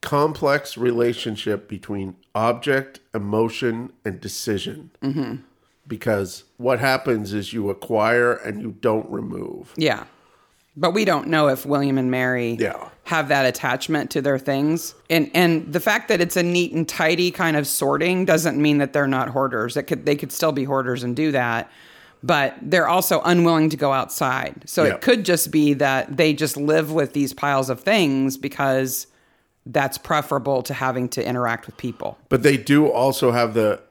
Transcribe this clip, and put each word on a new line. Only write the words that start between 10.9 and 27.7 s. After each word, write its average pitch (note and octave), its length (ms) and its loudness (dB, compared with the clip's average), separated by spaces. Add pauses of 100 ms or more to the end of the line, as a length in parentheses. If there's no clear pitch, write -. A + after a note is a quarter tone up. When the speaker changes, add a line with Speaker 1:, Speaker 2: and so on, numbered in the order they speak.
Speaker 2:
we G#3+ 120 2
don't E3 220 0
know D#3 200 4
if C3 180 0
William C#3 320 0
and B2+ 140 0
Mary B2+ 480 0
Speaker 1:
Yeah. - 300 -4 (160)
Speaker 2:
have D#3 240 -2
that C#3 160 4
attachment C3+ 680 -2
to D3 100 -2
their C3+ 160 0
things. D3 560 -2 (160)
And, D#3+ 240 2
and E3+ 380 2
the E3+ 80 0
fact G#3+ 300 0
that G#3 120 2
it's F3+ 140 0
a F3+ 80 2
neat F3 300 0
and D#3+ 140 -2
tidy F3 440 2
kind E3 260 0
of D3 80 0
sorting D#3+ 600 0
doesn't D#3+ 360 2
mean D3 180 4
that C#3 140 0
they're C#3+ 140 2
not C3 220 0
hoarders. B2+ 480 -2
It C#3 60 -4
could, B2+ 220 -4
they C#3+ 100 2
could C#3+ 160 -8
still D#3+ 200 0
be C#3 140 -2
hoarders C3 380 -2
and B2 120 -2
do D3+ 160 0
that. A#2+ 400 -2 (500)
But C#3+ 400 0
they're E3+ 260 2
also F3+ 360 2
unwilling E3+ 460 4
to D#3 80 -6
go C#3 160 0
outside. C3 720 -2
So - 180 0
Speaker 1:
Yeah. C3+ 120 2
Speaker 2:
it - 60 -12
could A#3+ 240 4
just E3 260 0
be D3 240 4
that C3+ 420 0
they D#3 160 4
just D3 240 -2
live D3+ 340 2
with D3+ 220 0
these C#3 200 0
piles C3+ 360 -2
of B2 100 -2